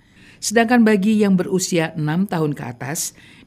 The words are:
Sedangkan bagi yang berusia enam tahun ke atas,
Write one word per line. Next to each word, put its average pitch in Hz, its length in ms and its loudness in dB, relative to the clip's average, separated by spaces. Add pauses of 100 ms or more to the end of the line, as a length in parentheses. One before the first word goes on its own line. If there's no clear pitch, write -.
(380)
Sedangkan 226 480 2
bagi 214 320 2
yang 202 160 4
berusia 175 640 -2
enam 165 320 -2
tahun 156 240 -2
ke 135 80 -10
atas, 123 560 -10 (300)